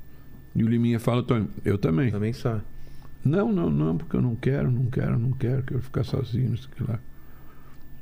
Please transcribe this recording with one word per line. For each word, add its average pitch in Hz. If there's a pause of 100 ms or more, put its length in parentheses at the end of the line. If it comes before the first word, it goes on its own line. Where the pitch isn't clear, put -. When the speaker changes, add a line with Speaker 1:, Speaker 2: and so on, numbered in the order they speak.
(540)
Speaker 1:
E -
o 113
Liminha 117
fala, 120
"Então, 117 (160)
eu 101
também." 151
Speaker 2:
Também 101
sai. 120 (640)
Speaker 1:
"Não, 202
não, 170
não, 156
porque 151
eu 127
não 123
quero, 135
não 127
quero, -
não 123
quero, 127
quero 127
ficar -
sozinho, 127
não 113
sei -
o -
que -
lá." 113 (1040)